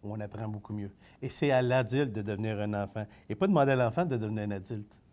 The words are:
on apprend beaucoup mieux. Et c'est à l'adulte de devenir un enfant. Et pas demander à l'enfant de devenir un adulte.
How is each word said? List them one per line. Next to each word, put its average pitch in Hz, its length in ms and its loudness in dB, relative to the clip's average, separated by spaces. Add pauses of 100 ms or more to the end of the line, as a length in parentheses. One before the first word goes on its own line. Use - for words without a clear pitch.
on 104 160 -8
apprend 104 280 -8
beaucoup 107 260 -8
mieux. 101 180 -8 (300)
Et 135 80 -6
c'est 143 220 0
à 131 100 6
l'adulte 127 520 2
de 107 80 -4
devenir 104 380 -2
un 104 140 -2 (100)
enfant. 104 220 -6 (240)
Et 107 60 -2
pas 190 120 0
demander 147 260 6
à - 20 4
l'enfant 123 300 2
de 139 120 -2
devenir 107 260 -4
un 104 80 -4
adulte. 101 480 -10 (120)